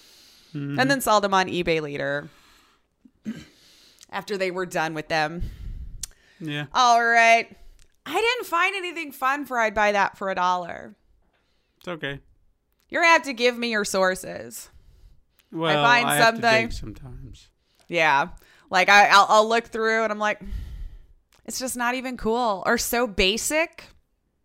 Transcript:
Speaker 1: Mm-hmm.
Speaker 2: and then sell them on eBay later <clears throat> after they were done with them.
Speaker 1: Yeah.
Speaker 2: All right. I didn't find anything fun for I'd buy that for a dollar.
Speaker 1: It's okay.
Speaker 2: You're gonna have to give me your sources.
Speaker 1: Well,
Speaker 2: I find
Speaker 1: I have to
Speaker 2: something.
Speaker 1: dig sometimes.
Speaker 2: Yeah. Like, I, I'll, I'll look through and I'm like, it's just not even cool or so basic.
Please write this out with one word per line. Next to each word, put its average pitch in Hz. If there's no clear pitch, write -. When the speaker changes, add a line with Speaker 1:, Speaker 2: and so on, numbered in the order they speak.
Speaker 1:
Mm-hmm. 143
Speaker 2:
and 262
then 269
sell 214
them 202
on 185
eBay 165
later 143
<clears throat> 214
after 196
they 190
were 180
done 160
with 156
them. 160
Speaker 1:
Yeah. 147
Speaker 2:
All 240
right. 233
I 320
didn't 466
find 359
anything 339
fun 269
for 247
I'd 220
buy 208
that 196
for 196
a 190
dollar. 180
Speaker 1:
It's -
okay. 151
Speaker 2:
You're 320
gonna 339
have 320
to 277
give 240
me 240
your 214
sources. 185
Speaker 1:
Well, 156
Speaker 2:
I 143
find 233
Speaker 1:
I 143
have 226
to 226
Speaker 2:
something. 226
Speaker 1:
dig -
sometimes. 123
Speaker 2:
Yeah. 160
Like, 185
I, 202
I'll, 196
I'll 214
look 226
through 220
and 214
I'm 208
like, 208
it's -
just 247
not 247
even 254
cool 220
or 233
so 240
basic. 226